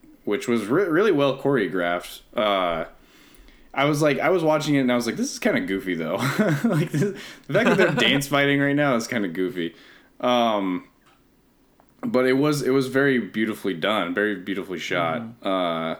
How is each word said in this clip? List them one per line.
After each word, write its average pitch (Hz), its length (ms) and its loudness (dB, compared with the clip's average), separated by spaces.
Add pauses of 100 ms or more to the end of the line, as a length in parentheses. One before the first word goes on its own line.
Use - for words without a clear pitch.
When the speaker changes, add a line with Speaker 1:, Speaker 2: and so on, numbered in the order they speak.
(240)
Speaker 1:
which 104 220 -2
was 113 200 0
re-, 156 180 2
really 180 280 2
well 139 260 2
choreographed, 90 840 0 (160)
uh, 92 480 0 (920)
I 139 100 2
was 147 140 0
like, 147 200 2
I 139 80 2
was 170 160 2
watching 151 320 2
it 139 60 2
and 123 100 2
I - 20 4
was 120 100 0
like, 113 120 -2
"This 247 160 -4
is - 80 -12
kinda 170 220 0
goofy 92 340 -4
though." 80 200 -4
<laughs> 143 460 0
Like, 175 300 0
this, 143 100 0 (460)
the 139 40 -6
fact 202 180 2
that 208 60 4
they're 180 140 4
Speaker 2:
<laughs> 117 180 2
Speaker 1:
dance 139 200 0
fighting 143 320 2
right 143 160 0
now 143 180 2
is 117 140 -2
kinda 110 180 -2
goofy. 87 480 -4 (460)
Um, 110 680 0 (1200)
but 123 180 0
it 131 100 4
was, 143 280 2
it 127 80 0
was 135 160 2
very 131 320 2
beautifully 104 560 -2
done, 90 400 0
very 104 220 0
beautifully 92 420 -8
shot. 85 440 -2 (200)
Speaker 2:
Mm-hmm. - 60 -6
Speaker 1:
Uh, 82 500 -2